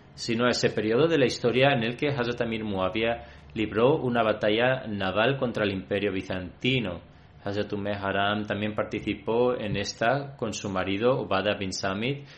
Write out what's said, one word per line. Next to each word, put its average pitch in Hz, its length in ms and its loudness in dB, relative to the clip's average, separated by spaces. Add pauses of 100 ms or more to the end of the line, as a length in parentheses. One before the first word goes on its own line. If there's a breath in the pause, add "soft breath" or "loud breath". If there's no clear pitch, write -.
(160 loud breath)
sino 120 300 0
a 123 40 4
ese 113 200 2
periodo 113 380 2
de 165 120 2
la 131 60 6
historia 123 480 2
en 117 100 2
el 123 140 -2
que 147 100 -2
Hazrat 123 340 -2
Amir 113 220 -4
Muawiyah 110 600 0 (300 loud breath)
libró 110 440 4
una 120 260 0
batalla 110 640 2
naval 104 500 2
contra 113 260 -2
el 98 100 2
imperio 98 380 -2
bizantino. 92 920 -2 (420 loud breath)
Hazrat 101 300 -4
Umm 101 140 -4
Haram 101 580 0
también 104 280 -2
participó 110 800 0
en 101 240 -4
esta 127 600 -2
con 107 160 -4
su - 160 -6
marido 98 520 0
Ubada 98 340 0
bin 98 180 -6
Samit, 110 520 -4 (120)